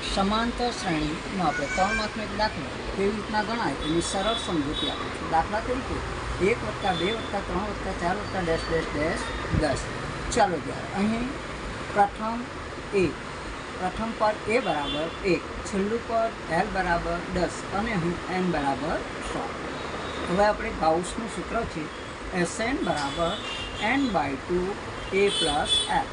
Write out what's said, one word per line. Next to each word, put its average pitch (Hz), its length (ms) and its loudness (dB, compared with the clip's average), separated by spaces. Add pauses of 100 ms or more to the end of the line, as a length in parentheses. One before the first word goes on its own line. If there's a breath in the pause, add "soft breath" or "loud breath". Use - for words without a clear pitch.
(140)
સમાંતર 233 640 2
શ્રેણીનો 165 640 0
આપણે 147 300 2
ત્રણ 202 240 4
માર્કનો 214 240 -2
એક 202 180 -6
દાખલો 214 260 0 (300)
કેવી 196 200 2
રીતના 214 320 -2
ગણાય 233 280 -2 (100)
એની 160 240 2
સરળ 208 360 0
સમજૂતી 151 460 0
આપું - 240 -4
છું. 160 180 -6
દાખલા 196 320 2
તરીકે 160 300 -2 (540)
એક 233 180 0
વત્તા 196 320 0
બે 190 180 2
વત્તા 202 300 -4
ત્રણ 185 260 -2
વત્તા 190 260 -4
ચાર 180 220 2
વત્તા 190 240 -2
ડેશ 165 240 2
ડેશ 160 240 2
ડેશ 160 280 0 (380)
દસ. 147 200 8 (540)
ચાલો 190 300 6
ત્યારે 135 240 -4 (140)
અહીં 226 260 4 (640)
પ્રથમ 220 500 4 (600)
એ, - 20 6 (760)
પ્રથમ 185 400 -2
પદ 214 180 4 (200)
એ - 100 6
બરાબર 147 400 0 (280)
એક, 143 120 -2 (220)
છેલ્લું 208 400 0
પદ 226 240 2 (260)
એલ 190 160 0
બરાબર 170 420 2 (200)
દસ 170 260 0 (160)
અને 226 200 0
અહીં 170 200 0 (220)
એન 180 160 2
બરાબર 139 420 0 (320)
સો. - 160 -4 (800)
હવે 190 220 4
આપણે 214 340 0
ગાઉસનું 175 540 0
સૂત્ર 208 360 -4
છે 151 140 -6 (560)
એસ - 260 -2
એન 285 160 0
બરાબર 151 480 0 (640)
n 277 200 2
by 143 220 2
ટુ 180 240 0 (520)
a 196 120 4 (140)
plus 151 340 2 (320)
l. - 80 -4